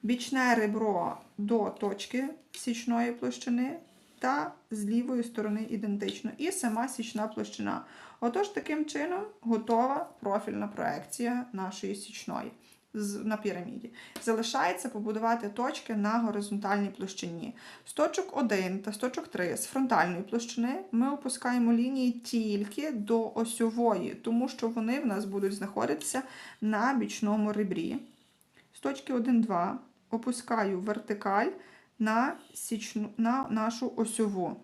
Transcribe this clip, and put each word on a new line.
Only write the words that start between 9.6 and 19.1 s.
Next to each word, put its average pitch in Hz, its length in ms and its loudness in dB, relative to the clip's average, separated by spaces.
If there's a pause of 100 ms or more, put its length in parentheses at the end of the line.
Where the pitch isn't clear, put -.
профільна 208 480 -2
проекція 240 840 -2
нашої 190 420 -6
січної - 560 -8 (420)
з, 202 220 -4
на 214 220 -2
піраміді. 190 560 -6 (300)
Залишається 262 680 2
побудувати 214 600 0
точки 247 460 -2
на 208 240 2
горизонтальній 202 680 0
площині. 185 680 -8 (300)
З - 80 -14
точок 320 440 0
один 196 420 2
та 202 120 -6
з 208 60 -8
точок 254 300 -4